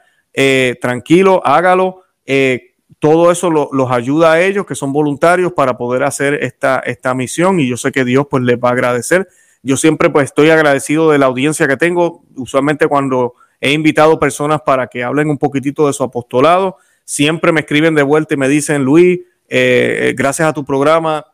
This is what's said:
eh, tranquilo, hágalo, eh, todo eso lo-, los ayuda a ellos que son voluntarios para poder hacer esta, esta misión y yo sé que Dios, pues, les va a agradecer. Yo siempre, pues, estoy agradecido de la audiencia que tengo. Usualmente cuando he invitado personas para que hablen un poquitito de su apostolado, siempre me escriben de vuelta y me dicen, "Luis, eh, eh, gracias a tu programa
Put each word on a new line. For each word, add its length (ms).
eh, 460
tranquilo, 640
hágalo, 580
eh, 480
todo 320
eso 200
lo-, 220
los 180
ayuda 420
a 100
ellos 240
que 80
son 180
voluntarios 600
para 240
poder 260
hacer 320
esta, 460
esta 340
misión 440
y 80
yo 100
sé 140
que 140
Dios, 260
pues, 140
les 140
va 100
a 40
agradecer. 540
Yo 140
siempre, 340
pues, 160
estoy 240
agradecido 600
de 80
la 80
audiencia 400
que 120
tengo. 460
Usualmente 520
cuando 460
he 120
invitado 460
personas 480
para 200
que 160
hablen 280
un 80
poquitito 480
de 80
su 80
apostolado, 760
siempre 480
me 80
escriben 340
de 80
vuelta 320
y 20
me 120
dicen, 360
"Luis, 360
eh, 640
eh, 40
gracias 340
a 40
tu 120
programa 680